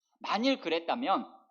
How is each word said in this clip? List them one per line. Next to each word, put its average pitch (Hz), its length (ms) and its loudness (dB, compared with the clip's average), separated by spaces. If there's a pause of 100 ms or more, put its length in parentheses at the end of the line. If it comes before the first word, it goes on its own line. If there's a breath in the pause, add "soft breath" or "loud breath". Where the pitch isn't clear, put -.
(200)
만일 233 400 0
그랬다면 160 760 0 (180)